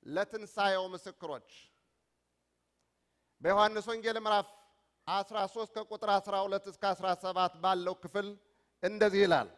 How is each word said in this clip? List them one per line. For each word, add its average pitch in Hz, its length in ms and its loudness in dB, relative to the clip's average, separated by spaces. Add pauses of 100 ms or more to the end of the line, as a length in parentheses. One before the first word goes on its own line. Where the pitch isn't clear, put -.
ለትንሣኤው 202 800 -4
ምስክሮች 175 600 -14 (1900)
በዮሐንስ 208 460 4
ወንጌል 226 320 -4
ምዕራፍ 214 280 2 (600)
አስራ 196 300 -4 (100)
ሦስት 220 260 -8
ከቁጥር 214 360 -8
አስራ 202 280 2
ሁለት 196 300 -2
እስከ - 200 -12
አስራ 190 280 -2
ሰባት 180 420 0
ባለው 180 380 0
ክፍል 196 320 -6 (560)
እንደዚህ 202 380 4
ይላል። 147 360 4